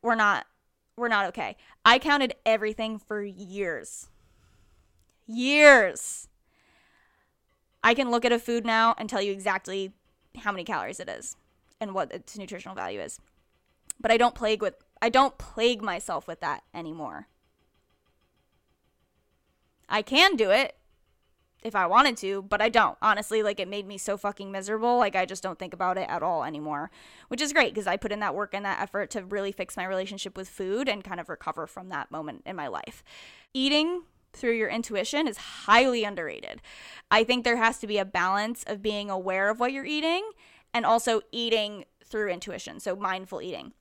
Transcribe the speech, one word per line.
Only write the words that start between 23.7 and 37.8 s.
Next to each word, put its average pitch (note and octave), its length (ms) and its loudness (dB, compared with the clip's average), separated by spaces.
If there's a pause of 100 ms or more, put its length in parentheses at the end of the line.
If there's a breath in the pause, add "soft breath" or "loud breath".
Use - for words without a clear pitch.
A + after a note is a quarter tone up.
me G3+ 100 -12
so G3+ 200 -4
fucking G3 340 -6
miserable. G#3+ 460 0
Like, G3+ 180 2
I F#3 100 2
just F#3+ 160 -12
don't F#3 160 -6
think F3+ 160 -10
about F#3 240 0
it F3+ 120 -4
at E3+ 120 -2
all D#3+ 220 -2
anymore, D3+ 480 -6 (380 loud breath)
which B3 120 -6
is D4 120 -2
great D4 200 4
'cause G3+ 140 -4
I F3+ 80 2
put G3+ 160 -6
in G#3 80 -4
that F#3 160 -2
work G3+ 180 -4
and G3+ 120 -6
that - 160 -4
effort G3+ 300 -4
to G3+ 120 -8
really G3+ 300 -4
fix - 240 -8
my F#3 80 -6
relationship F#3+ 500 -6
with F#3+ 140 -10
food G#3+ 400 -4
and G3+ 140 -4
kind F3 180 -8
of - 80 -12
recover D#3+ 360 -8
from F#3 240 -16
that D3 220 -8
moment D3+ 340 -10
in F#3 120 -10
my D3 100 -8
life. - 360 -10 (500 loud breath)
Eating D4+ 500 0 (300)
through A#3 200 0
your A3 160 0
intuition A#3 560 -2
is G#3+ 120 -4
highly A#3+ 680 4
underrated. E3+ 580 -8 (480 loud breath)
I A3+ 140 8
think B3 220 2
there A#3+ 120 2
has A3+ 220 2
to A3 80 -10